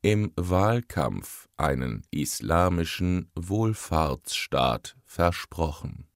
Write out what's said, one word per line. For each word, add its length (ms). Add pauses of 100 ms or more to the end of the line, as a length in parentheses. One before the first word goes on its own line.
im 340
Wahlkampf 1200
einen 560
islamischen 1200
Wohlfahrtsstaat 1700
versprochen. 1120